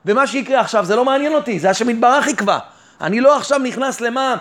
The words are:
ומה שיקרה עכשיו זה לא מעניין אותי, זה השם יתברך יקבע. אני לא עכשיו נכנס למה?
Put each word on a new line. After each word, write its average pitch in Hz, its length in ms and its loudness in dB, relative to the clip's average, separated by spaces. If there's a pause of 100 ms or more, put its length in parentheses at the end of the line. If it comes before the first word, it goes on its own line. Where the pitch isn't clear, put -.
ומה 240 220 2
שיקרה 254 320 -2
עכשיו 202 260 0
זה 196 100 0
לא 254 100 2
מעניין 285 280 0
אותי, 277 260 -2
זה 190 100 2
השם 226 200 0
יתברך 240 380 2
יקבע. 202 300 0 (440)
אני 190 200 -2
לא 277 160 6
עכשיו 277 220 -2
נכנס 254 420 -4
למה? 247 400 -2